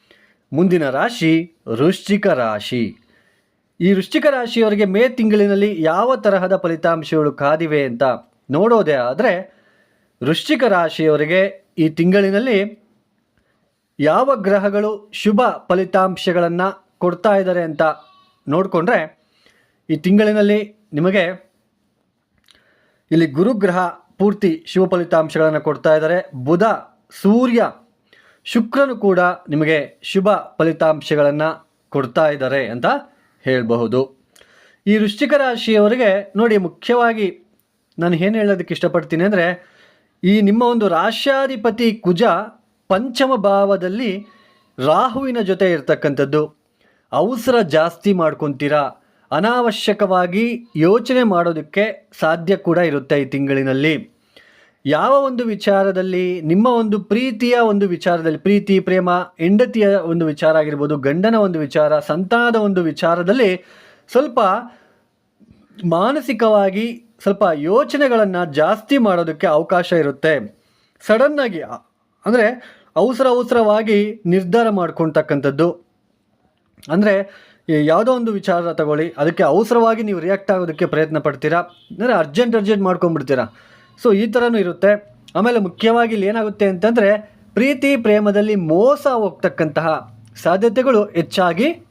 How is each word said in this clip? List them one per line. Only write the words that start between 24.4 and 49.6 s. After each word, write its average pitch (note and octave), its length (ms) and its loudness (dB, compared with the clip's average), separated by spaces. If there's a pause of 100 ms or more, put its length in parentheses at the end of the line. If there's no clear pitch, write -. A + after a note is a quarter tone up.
ಶುಭ F#3 240 0
ಫಲಿತಾಂಶಗಳನ್ನು D#3+ 680 0
ಕೊಡ್ತಾ D3+ 340 0
ಇದ್ದಾರೆ. E3 400 0
ಬುಧ, D3 280 0 (600)
ಸೂರ್ಯ, A3+ 500 2 (720)
ಶುಕ್ರನು A#3+ 520 -2
ಕೂಡ F#3+ 240 0 (280)
ನಿಮಗೆ D3+ 540 -2
ಶುಭ G3 300 0
ಫಲಿತಾಂಶಗಳನ್ನು D#3 1400 -2 (200)
ಕೊಡ್ತಾ C#3+ 420 0
ಇದ್ದಾರೆ C3+ 380 -4
ಅಂತ B2 180 -6 (580)
ಹೇಳಬಹುದು. B2 720 -2 (720)
ಈ G#3+ 120 4
ವೃಶ್ಚಿಕ G#3+ 360 0
ರಾಶಿಯವರಿಗೆ A3+ 1040 2
ನೋಡಿ, A3 200 2
ಮುಖ್ಯವಾಗಿ A3 840 -2 (580)
ನಾನು F3 160 0
ಏನು G3 240 0
ಹೇಳೋದಕ್ಕೆ F#3 360 -2
ಇಷ್ಟಪಡ್ತೀನಿ E3+ 500 -2
ಅಂದರೆ, F3+ 420 -2 (580)
ಈ G#3 160 4
ನಿಮ್ಮ G#3 220 2
ಒಂದು A#3 260 0
ರಾಶ್ಯಾಧಿಪತಿ A3+ 1040 -2
ಕುಜ F3+ 300 -2 (640)
ಪಂಚಮ B3+ 460 0
ಭಾವದಲ್ಲಿ G3 920 0 (600)
ರಾಹುವಿನ A#3+ 540 0
ಜೊತೆ F#3+ 320 0
ಇರ್ತಕ್ಕಂಥದ್ದು, D3 840 -2 (560)
ಅವಸರ A#3 480 0
ಜಾಸ್ತಿ E3 520 0
ಮಾಡ್ಕೊತೀರಾ, D3 880 -2 (320)
ಅನಾವಶ್ಯಕವಾಗಿ G#3 1300 -2 (120)